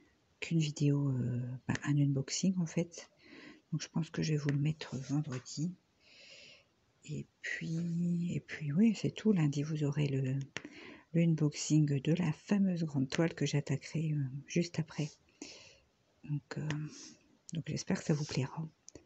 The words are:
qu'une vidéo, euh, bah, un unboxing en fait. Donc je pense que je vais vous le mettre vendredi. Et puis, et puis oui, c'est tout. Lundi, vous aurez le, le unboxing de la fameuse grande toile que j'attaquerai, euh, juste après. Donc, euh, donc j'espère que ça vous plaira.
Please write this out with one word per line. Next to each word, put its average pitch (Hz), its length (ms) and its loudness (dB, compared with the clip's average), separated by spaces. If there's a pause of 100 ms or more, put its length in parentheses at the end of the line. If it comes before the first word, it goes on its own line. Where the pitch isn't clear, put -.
(400)
qu'une 165 200 2
vidéo, 143 500 2
euh, 123 320 0 (260)
bah, - 60 0 (100)
un 143 140 2
unboxing 143 640 2
en 165 80 0
fait. - 420 -6 (600)
Donc 151 100 -2
je - 80 -10
pense 160 220 -4
que 170 100 -4
je 160 120 2
vais 151 40 2
vous 143 140 0
le 143 80 2
mettre 151 360 -2
vendredi. 143 800 -4 (1300)
Et 143 200 -8 (160)
puis, 170 920 -2
et 143 60 -2
puis - 300 -6
oui, 208 240 6
c'est - 160 0
tout. - 200 2
Lundi, 147 320 4
vous 151 200 -2
aurez 143 240 2
le, 135 320 0 (760)
le 165 100 4
unboxing 151 760 4
de 147 140 2
la 170 180 2
fameuse 190 520 2
grande 143 260 0
toile 165 240 2
que 143 140 0
j'attaquerai, 151 640 -2
euh, 147 120 0 (220)
juste - 320 -2
après. 151 320 -4 (1160)
Donc, - 320 -6
euh, 147 100 -4 (840)
donc 160 140 -4
j'espère 151 320 -2
que - 60 -12
ça 160 80 2
vous 147 120 0
plaira. 151 420 -4 (380)